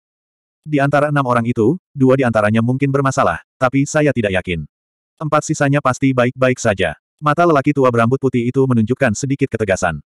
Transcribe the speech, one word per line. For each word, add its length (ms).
"Di 160
antara 320
enam 160
orang 160
itu, 320
dua 240
di 80
antaranya 400
mungkin 240
bermasalah, 560
tapi 240
saya 320
tidak 240
yakin. 240
Empat 300
sisanya 340
pasti 320
baik-baik 400
saja." 400
Mata 240
lelaki 320
tua 160
berambut 240
putih 320
itu 160
menunjukkan 480
sedikit 400
ketegasan. 520